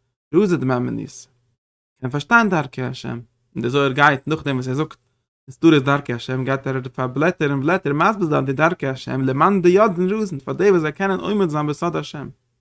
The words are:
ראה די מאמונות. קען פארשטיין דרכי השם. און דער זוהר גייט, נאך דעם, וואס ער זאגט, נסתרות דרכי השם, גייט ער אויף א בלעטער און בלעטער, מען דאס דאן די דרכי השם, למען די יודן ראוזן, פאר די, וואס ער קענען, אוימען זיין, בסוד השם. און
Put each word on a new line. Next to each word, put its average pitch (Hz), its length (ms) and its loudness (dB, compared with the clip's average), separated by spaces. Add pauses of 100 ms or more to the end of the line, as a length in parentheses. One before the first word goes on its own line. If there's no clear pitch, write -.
(340)
ראה 175 240 4
די 127 80 -4
מאמונות. 123 600 -4 (760)
קען 127 80 -6
פארשטיין 208 400 2
דרכי 147 320 -4
השם. 127 380 -10 (360)
און 123 60 -8
דער 120 80 -2
זוהר 139 220 2
גייט, 143 360 2
נאך 151 160 -4
דעם, 143 120 -2
וואס 127 120 -4
ער 127 60 -4
זאגט, 156 240 -6 (500)
נסתרות 151 360 4
דרכי 139 300 0
השם, 131 320 -6
גייט 135 220 -4
ער 135 60 -4
אויף 131 260 -8
א 127 80 -2
בלעטער 151 440 0
און 139 100 -2
בלעטער, 143 320 0
מען 190 260 0
דאס 170 100 0
דאן 139 160 0
די 135 80 -2
דרכי 156 340 0
השם, 131 340 -6
למען 151 400 2
די 175 80 4
יודן 185 400 4
ראוזן, 202 300 -4
פאר 135 140 -8
די, 185 180 4
וואס 175 120 4
ער 151 80 -2
קענען, 190 280 -2
אוימען 190 300 0
זיין, 147 180 -2
בסוד 156 280 -4
השם. 151 220 -8
און 127 120 -12 (320)